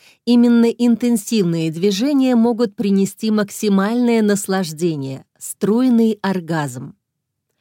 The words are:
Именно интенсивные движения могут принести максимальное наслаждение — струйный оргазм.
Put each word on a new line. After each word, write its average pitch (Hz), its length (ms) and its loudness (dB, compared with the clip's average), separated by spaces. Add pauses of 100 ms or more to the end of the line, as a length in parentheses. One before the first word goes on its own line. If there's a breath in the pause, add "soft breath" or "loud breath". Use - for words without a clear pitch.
(240 soft breath)
Именно 240 440 4
интенсивные 226 1040 0
движения 240 680 0
могут 233 400 0
принести 196 540 -2
максимальное 214 880 0
наслаждение — 170 1040 -4 (120)
струйный 226 840 0
оргазм. 156 760 -6 (640 soft breath)